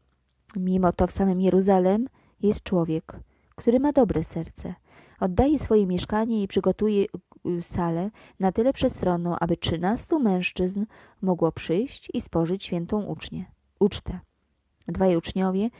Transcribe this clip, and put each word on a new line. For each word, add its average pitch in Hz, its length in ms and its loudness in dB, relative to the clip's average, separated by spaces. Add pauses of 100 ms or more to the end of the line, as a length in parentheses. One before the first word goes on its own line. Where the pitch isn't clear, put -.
(560)
Mimo 185 360 2
to 180 140 2
w 175 60 -4
samym 190 280 0
Jeruzalem 190 680 4 (340)
jest 208 200 0
człowiek, 165 540 -2 (400)
który 247 240 2
ma 285 120 2
dobre 185 320 2
serce. - 500 -10 (460)
Oddaje 233 380 2
swoje 214 280 2
mieszkanie 214 560 -2
i 196 60 -4
przygotuje, 196 580 0 (400)
y, 175 160 -4
salę 175 480 -4 (300)
na 185 120 2
tyle 240 200 2
przestronną, 175 680 0
aby 170 160 0
trzynastu 196 640 -2
mężczyzn 185 640 0 (380)
mogło 170 300 2
przyjść - 640 -4
i 247 60 -2
spożyć 170 440 -2
świętą 185 400 -4
ucznię, 160 400 -10 (360)
ucztę. 190 400 -2 (680)
Dwaj 185 280 2
uczniowie, 190 640 -2